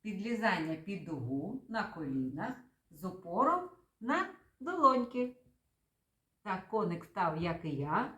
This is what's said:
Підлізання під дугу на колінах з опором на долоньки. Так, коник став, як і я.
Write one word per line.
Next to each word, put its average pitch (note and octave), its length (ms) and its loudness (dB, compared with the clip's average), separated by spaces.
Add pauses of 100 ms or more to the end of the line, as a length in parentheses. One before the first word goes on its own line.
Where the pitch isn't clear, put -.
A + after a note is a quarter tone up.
Підлізання G3 720 0
під F3+ 300 -8
дугу D3 640 -4
на A3+ 140 -2
колінах C#3 680 -2 (360)
з D3+ 140 -14
опором C4 680 0 (300)
на D#4+ 280 0 (320)
долоньки. B3+ 760 4 (1080)
Так, F#3+ 260 -4
коник F3 360 0
став, E3 360 0
як E3 240 -2
і D#3 40 0
я. D3+ 480 0